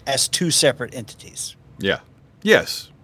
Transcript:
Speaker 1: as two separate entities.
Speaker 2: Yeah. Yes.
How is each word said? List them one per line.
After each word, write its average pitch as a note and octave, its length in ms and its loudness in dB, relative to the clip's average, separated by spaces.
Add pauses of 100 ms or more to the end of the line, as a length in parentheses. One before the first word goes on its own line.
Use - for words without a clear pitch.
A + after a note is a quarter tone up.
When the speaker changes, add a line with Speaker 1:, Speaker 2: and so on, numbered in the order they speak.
Speaker 1:
as C#3 220 0
two E3+ 240 -2
separate B2+ 420 2
entities. - 600 -14 (240)
Speaker 2:
Yeah. F#2+ 200 0 (420)
Yes. - 480 2 (140)